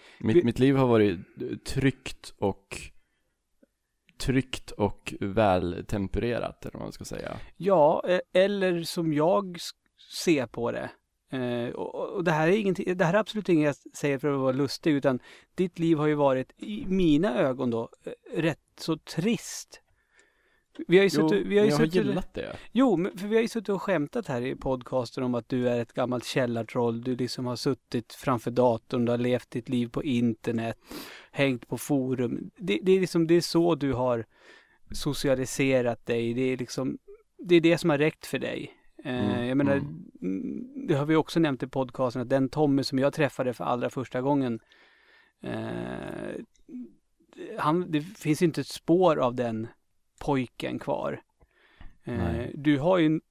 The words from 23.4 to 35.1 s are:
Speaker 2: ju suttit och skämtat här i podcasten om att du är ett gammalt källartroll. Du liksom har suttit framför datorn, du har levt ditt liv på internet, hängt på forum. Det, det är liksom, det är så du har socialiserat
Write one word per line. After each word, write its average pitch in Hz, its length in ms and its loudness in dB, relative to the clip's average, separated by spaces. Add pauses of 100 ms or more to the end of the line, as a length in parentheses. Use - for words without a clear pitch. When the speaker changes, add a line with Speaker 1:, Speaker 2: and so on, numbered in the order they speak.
Speaker 2:
ju 233 60 0
suttit 214 220 -8
och 190 120 -2
skämtat 180 460 -2
här 123 140 -4
i 135 140 -4
podcasten 131 680 -4
om 123 120 0
att 117 140 -6
du 123 200 0
är 120 120 0
ett - 120 -8
gammalt 123 320 -2
källartroll. 117 800 -2
Du 127 120 -2
liksom 127 300 -4
har 123 100 -4
suttit - 580 -4
framför 123 380 -2
datorn, 120 540 0
du 120 60 0
har 120 60 0
levt 123 340 -2
ditt 123 180 -8
liv 120 200 -2
på - 140 -6
internet, 117 720 -2 (540)
hängt 135 360 -2
på 127 100 -8
forum. 127 800 -2
Det, 202 260 -2
det 185 80 4
är 190 80 6
liksom, 170 280 0
det 165 80 4
är 170 60 4
så 170 340 2
du 135 180 -2
har 120 320 -2 (640)
socialiserat 131 1120 0